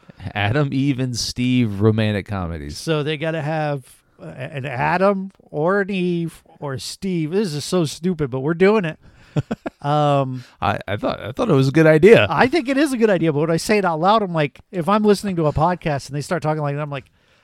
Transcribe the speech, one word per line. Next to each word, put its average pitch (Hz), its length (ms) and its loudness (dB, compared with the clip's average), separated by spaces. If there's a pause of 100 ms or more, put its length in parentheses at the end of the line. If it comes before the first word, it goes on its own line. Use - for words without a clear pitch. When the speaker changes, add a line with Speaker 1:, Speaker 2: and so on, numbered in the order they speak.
(360)
Speaker 1:
Adam, 120 380 2
Eve, 135 260 0
and 127 180 -4
Steve 123 640 0
romantic 107 460 2
comedies. 82 500 -8
Speaker 2:
So 156 240 -4
they 151 160 -4
gotta 160 240 -6
have, 147 600 -6 (160)
uh, - 60 -18
an 135 400 -12
Adam 180 760 0
or 175 420 -2
an 190 80 -4
Eve 175 540 -4 (160)
or 139 180 -8
Steve. 170 540 -4
This 190 240 -2
is 143 100 -6
so 180 200 0
stupid, 156 440 -4
but 131 120 -6
we're 151 120 -2
doing 190 320 2
it. 156 140 -8 (360)
Speaker 1:
<laughs> - 360 -4 (100)
Speaker 2:
Um, 143 600 0 (180)
Speaker 1:
I, 101 260 0
I 104 100 -4
thought, - 220 -4
I 104 120 -10
thought 240 180 -2
it 175 40 4
was 135 140 4
a 135 40 2
good 156 160 6
idea. 156 420 8
Speaker 2:
I 165 180 2
think 269 220 -2
it 269 80 0
is 277 160 0
a 254 40 -2
good 220 120 4
idea, 165 240 2
but 139 60 -2
when 160 120 0
I 165 60 0
say 208 220 0
it 185 60 -2
out 165 140 -2
loud, 208 220 2
I'm 180 120 -6
like, 156 260 -2 (120)
if 170 160 -4
I'm 214 160 2
listening 202 340 2
to 160 100 2
a 139 60 0
podcast 160 540 -2
and 135 80 -10
they 147 60 -4
start 160 220 -4
talking 151 180 -2
like 143 140 -4
that, 147 60 -6
I'm 147 100 -8
like, 135 180 -12 (340)